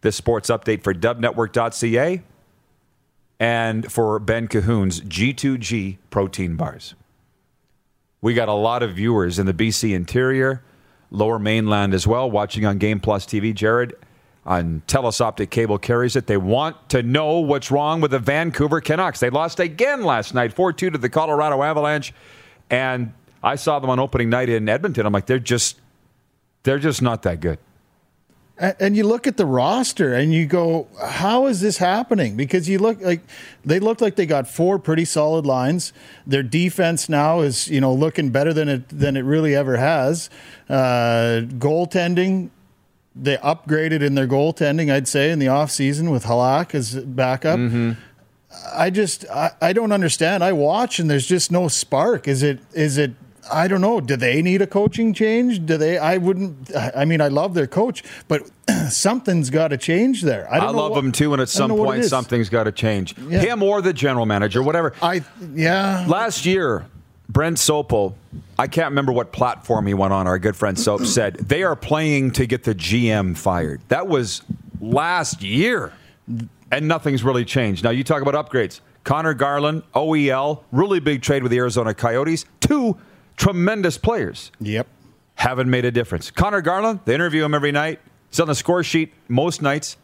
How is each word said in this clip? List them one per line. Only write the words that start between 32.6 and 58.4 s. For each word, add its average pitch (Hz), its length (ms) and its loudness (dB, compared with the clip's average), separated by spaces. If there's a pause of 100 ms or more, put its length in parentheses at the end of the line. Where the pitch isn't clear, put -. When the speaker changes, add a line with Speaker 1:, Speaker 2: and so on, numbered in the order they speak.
Speaker 2:
you 190 120 0
look 214 200 0
like, 175 220 -2 (420)
they 156 160 2
look 220 220 0
like 214 140 0
they 185 100 2
got 143 220 0
four 180 320 0
pretty 160 260 0
solid 156 400 0
lines. 135 480 0 (320)
Their 139 160 0
defense 170 680 0
now 156 340 2
is, 139 260 -2
you 143 120 0
know, 131 140 2
looking 147 380 0
better 143 220 0
than 151 160 0
it, 131 200 -4
than 143 260 0
it 135 60 -2
really 147 340 2
ever 131 220 2
has. 151 540 0 (360)
Uh, 117 800 2
goaltending, 175 1040 0 (640)
they 131 220 0
upgraded 156 680 0
in 139 120 2
their 135 120 2
goaltending, 147 640 0
I'd 135 160 0
say, 147 240 2
in 165 80 0
the 135 80 2
offseason 143 640 0
with 123 140 0
Halak 127 500 2
as 120 200 -4
backup. 131 640 -2
Speaker 1:
Mm-hmm. 117 340 0 (800)
Speaker 2:
I 165 160 2
just, 190 400 -2
I, 143 300 -2
I 170 140 2
don't 220 180 0
understand. 180 520 2
I 190 100 2
watch 175 460 0
and 165 100 2
there's 139 160 2
just 175 260 0
no 175 160 2
spark. 156 600 0
Is 135 160 0
it, 139 160 0 (140)
is 151 240 0
it, 143 140 2 (400)
I 160 160 2
don't 185 140 2
know. 214 180 2
Do 139 160 -2
they 127 260 2
need 180 200 2
a 196 60 2
coaching 214 460 0
change? 220 520 2
Do 160 100 2
they, 160 220 2
I 160 200 2
wouldn't, 180 560 -2
I, 123 240 -2
I 139 80 2
mean, 160 140 2
I 147 80 4
love 151 260 0
their 151 140 0
coach, 214 340 0 (280)
but 151 200 -2 (200)